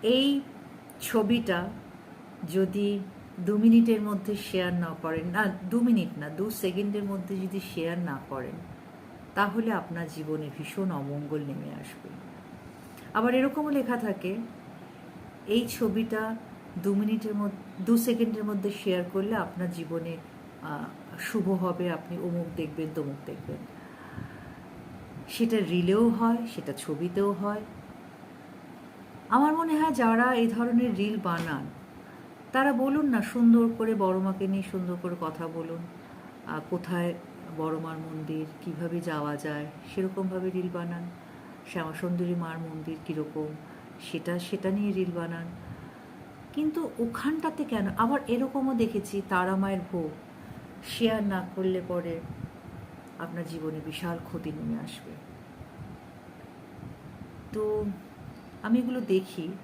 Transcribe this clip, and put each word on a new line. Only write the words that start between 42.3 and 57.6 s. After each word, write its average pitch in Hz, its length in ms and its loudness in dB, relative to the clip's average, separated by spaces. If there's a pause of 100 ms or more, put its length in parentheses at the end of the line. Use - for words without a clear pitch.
মার 165 220 -2
মন্দির 160 480 -6
কীরকম, 151 400 -2 (640)
সেটা, 175 280 -2
সেটা 190 320 -2
নিয়ে 208 200 2
রিল 185 200 2
বানান। 170 340 -4 (1080)
কিন্তু 311 360 0 (100)
ওখানটাতে 302 640 0
কেন? 208 240 0 (100)
আবার 254 300 6
এরকমও 262 460 2
দেখেছি, 214 560 2
তারা 185 260 4
মায়ের 196 240 2 (120)
ভোগ 165 180 0 (800)
শেয়ার 220 360 2
না 190 320 0
করলে 185 320 2
পরে 175 320 -2 (1000)
আপনার 170 300 -6
জীবনে 156 360 -4
বিশাল 165 380 -4
ক্ষতি 156 280 -6
নেমে 151 320 -4
আসবে। - 280 -12 (2500)
তো 214 340 2 (800)